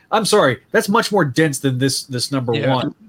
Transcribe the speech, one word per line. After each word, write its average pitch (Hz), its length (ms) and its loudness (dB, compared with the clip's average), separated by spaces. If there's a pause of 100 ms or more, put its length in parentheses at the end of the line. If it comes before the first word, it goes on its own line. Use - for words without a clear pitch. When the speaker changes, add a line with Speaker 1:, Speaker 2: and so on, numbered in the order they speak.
(120)
Speaker 1:
I'm 220 140 0
sorry, 156 340 2 (120)
that's 208 180 0
much 214 220 0
more 196 120 2
dense 147 360 0
than 127 180 -2
this, 135 260 -2
this 123 280 -8
number 127 220 -2
Speaker 2:
Yeah. 117 220 0
Speaker 1:
one. 127 200 -4 (140)